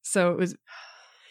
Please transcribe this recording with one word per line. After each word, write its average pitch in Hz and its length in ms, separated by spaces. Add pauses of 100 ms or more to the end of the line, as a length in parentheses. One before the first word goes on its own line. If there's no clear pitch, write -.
So 175 300
it - 60
was, 185 180 (760)